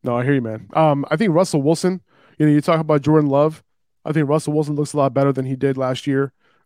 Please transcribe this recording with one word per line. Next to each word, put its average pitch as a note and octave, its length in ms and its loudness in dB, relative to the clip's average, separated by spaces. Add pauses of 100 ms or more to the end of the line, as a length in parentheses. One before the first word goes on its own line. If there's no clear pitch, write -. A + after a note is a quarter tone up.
No, A#2+ 140 -2
I B2 60 -2
hear C#3+ 100 0
you, C3 80 0
man. A2 320 -10
Um, D3 360 2
I D3+ 60 0
think F3+ 180 0
Russell E3 280 0
Wilson, E3+ 400 0 (360)
you D3+ 80 2
know, D3+ 60 6
you D3 100 4
talk D#3+ 180 0
about D3+ 220 0
Jordan D3+ 280 2
Love. D3+ 340 0 (400)
I D#3+ 80 -8
think D3 180 0
Russell D3+ 240 -2
Wilson D3+ 220 -2
looks D3 180 -4
a D3 40 -2
lot C3+ 160 0
better C#3 180 2
than C3 140 -4
he C3 100 -4
did C3 220 -2
last B2+ 280 -4
year C#3 260 -2 (340)